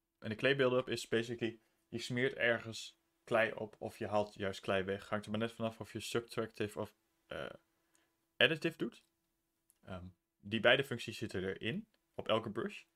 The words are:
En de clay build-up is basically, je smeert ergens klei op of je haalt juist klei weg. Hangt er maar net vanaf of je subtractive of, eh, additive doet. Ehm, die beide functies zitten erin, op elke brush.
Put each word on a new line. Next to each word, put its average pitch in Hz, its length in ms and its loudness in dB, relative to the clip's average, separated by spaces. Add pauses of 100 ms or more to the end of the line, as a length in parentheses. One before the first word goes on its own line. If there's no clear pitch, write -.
(180)
En - 100 -10
de 110 60 -2
clay 135 220 2
build-up 127 320 4
is 117 200 -4
basically, 113 520 0 (280)
je 117 100 -6
smeert 123 360 -2
ergens 113 640 0 (260)
klei 110 280 4
op - 260 -8
of - 200 -8
je 110 80 -4
haalt 104 280 2
juist 98 260 -4
klei 98 220 2
weg. 98 260 -4
Hangt 104 160 -4
er 107 60 -10
maar 107 100 -2
net 113 120 -2
vanaf 113 280 -6
of 110 120 -12
je 110 80 -6
subtractive 110 800 -4
of, 107 140 -6 (320)
eh, 76 240 -8 (840)
additive 156 400 4
doet. - 280 -6 (800)
Ehm, 92 240 -12 (320)
die 101 220 -2
beide 127 240 8
functies 117 340 -6
zitten 98 260 -4
erin, 113 440 -4 (260)
op - 140 -10
elke 110 220 2
brush. - 340 -6 (120)